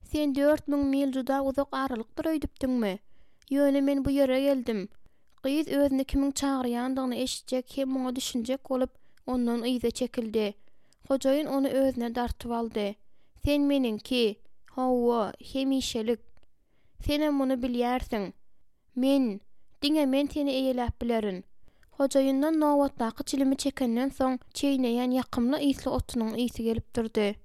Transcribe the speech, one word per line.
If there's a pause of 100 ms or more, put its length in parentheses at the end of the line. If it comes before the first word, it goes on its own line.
"Sen
dört
müň
mil
juda
uzak
aralykdyr
öýdüpdiňmi? (520)
Ýöne
men
bu
ýere
geldim." (540)
Gyz
özüni
kimiň
çagyrýandygyny
eşitjek
hem
muňa
düşünjek
bolup, (340)
ondan
yza
çekildi. (560)
Hojaýyn
ony
özüne
dartyp
aldy. (500)
"Sen
meniňki, (400)
hawa, (200)
hemişelik. (840)
Senem
muny
bilýärsiň. (640)
Men, (400)
diňe
men
seni
eýelläp
bilerin." (540)
Hojaýyndan
nowatdaky
çilimi
çekenden
soň (160)
çeýneýän
ýakymly (120)
ysly
otunyň
ysy
gelip
durdy.